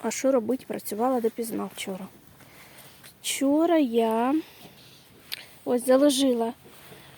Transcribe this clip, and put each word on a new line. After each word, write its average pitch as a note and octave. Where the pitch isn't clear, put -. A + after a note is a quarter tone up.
а A3+
що C4+
робити, A#3+
працювала A3+
допізна A3
вчора. F#3
Вчора D#4
я A#3
ось B3
заложила, C4